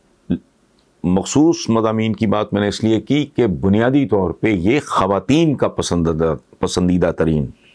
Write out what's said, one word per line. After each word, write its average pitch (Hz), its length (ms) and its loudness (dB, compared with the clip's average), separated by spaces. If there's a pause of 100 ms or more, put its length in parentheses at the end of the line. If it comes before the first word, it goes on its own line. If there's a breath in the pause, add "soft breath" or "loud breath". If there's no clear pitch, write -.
(1080)
मखसूस 135 640 0
मज़ामीन 110 440 0
की 110 120 -2
बात 104 280 0
मैंने 101 140 0
इसलिए 107 320 0
की 139 240 -2
कि 123 220 0
बुनियादी 107 600 2
तौर 95 360 0
पे 110 100 0
ये 104 280 0
ख़वातीन 127 760 0
का 104 140 0
पसंदीदा, 82 680 -2 (260)
पसंदीदा 90 500 0
तरीन, 78 400 -2 (220)